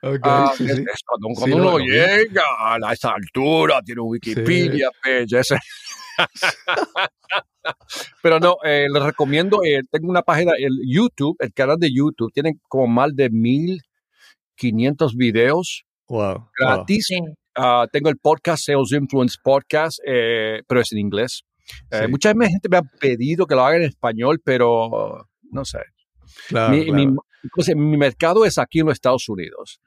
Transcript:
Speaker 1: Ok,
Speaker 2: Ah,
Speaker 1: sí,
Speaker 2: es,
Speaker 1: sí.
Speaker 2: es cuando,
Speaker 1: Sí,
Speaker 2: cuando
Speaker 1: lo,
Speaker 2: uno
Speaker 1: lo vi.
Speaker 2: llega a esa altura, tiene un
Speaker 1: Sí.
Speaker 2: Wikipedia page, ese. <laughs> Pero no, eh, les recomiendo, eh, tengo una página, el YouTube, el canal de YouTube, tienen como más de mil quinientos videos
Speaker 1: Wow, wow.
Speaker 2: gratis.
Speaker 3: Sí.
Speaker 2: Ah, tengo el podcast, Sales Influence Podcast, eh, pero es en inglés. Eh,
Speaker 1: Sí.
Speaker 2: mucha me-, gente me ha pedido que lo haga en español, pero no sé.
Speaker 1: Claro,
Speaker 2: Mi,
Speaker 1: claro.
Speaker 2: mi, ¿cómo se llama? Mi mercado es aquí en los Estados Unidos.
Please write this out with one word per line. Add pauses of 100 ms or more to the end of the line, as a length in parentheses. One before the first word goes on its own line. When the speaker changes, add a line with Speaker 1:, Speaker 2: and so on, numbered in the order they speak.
Speaker 1:
Ok,
Speaker 2:
Ah,
Speaker 1:
sí,
Speaker 2:
es,
Speaker 1:
sí.
Speaker 2:
es
cuando,
Speaker 1:
Sí,
Speaker 2:
cuando
Speaker 1:
lo,
Speaker 2:
uno
Speaker 1:
lo
vi.
Speaker 2:
llega (160)
a
esa
altura,
tiene
un
Speaker 1:
Sí.
Speaker 2:
Wikipedia (120)
page,
ese. (600)
<laughs> (1080)
Pero
no,
eh,
les
recomiendo,
eh,
tengo
una
página,
el
YouTube,
el
canal
de
YouTube,
tienen
como
más
de
mil (760)
quinientos
videos (240)
Speaker 1:
Wow, (140)
wow. (100)
Speaker 2:
gratis.
Speaker 3:
Sí. (360)
Speaker 2:
Ah,
tengo
el
podcast,
Sales
Influence
Podcast,
eh,
pero
es
en
inglés. (480)
Eh,
Speaker 1:
Sí.
Speaker 2:
mucha
me-,
gente
me
ha
pedido
que
lo
haga
en
español,
pero (240)
no
sé. (720)
Speaker 1:
Claro,
Speaker 2:
Mi,
Speaker 1:
claro. (140)
Speaker 2:
mi, (360)
¿cómo
se
llama?
Mi
mercado
es
aquí
en
los
Estados
Unidos.